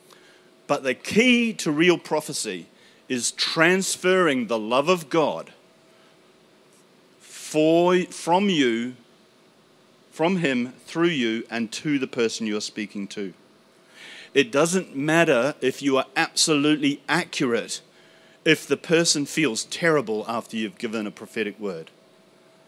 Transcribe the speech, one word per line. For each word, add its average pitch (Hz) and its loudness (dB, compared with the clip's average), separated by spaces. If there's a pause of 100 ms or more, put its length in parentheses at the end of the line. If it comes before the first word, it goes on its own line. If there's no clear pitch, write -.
(640)
But 143 -2
the 127 -2
key 240 2
to 165 -4
real 170 4
prophecy 113 -6 (420)
is 123 -2
transferring 175 2
the 117 -2
love 123 0
of 165 -2
God 113 -2 (1700)
for, 170 2
from 190 0
you, 127 0 (1120)
from 180 0
him, 127 -2 (140)
through 165 0
you, 117 -2
and 113 -4
to 147 -2
the 127 -2
person 113 -2
you 104 -2
are 104 -6
speaking 101 -8
to. 95 -10 (960)
It 131 2
doesn't 165 0
matter 147 2
if 131 -2
you 139 2
are 131 0
absolutely 147 0
accurate 127 -2 (600)
if - 2
the 139 0
person 165 0
feels 131 -2
terrible 117 0
after 113 -6
you've 107 -6
given 110 -4
a 101 -8
prophetic 104 -8
word. 87 -8 (760)